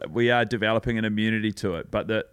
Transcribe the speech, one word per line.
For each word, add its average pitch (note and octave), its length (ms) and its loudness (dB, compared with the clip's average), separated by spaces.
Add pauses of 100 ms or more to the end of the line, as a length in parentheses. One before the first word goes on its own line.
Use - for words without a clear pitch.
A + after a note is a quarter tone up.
we A#2 220 2
are A#2+ 160 4
developing A2+ 540 0
an A2 60 0
immunity G#2+ 480 0
to F2+ 240 -2
it. - 120 -10
But G#2 180 -2
the, A2 260 -2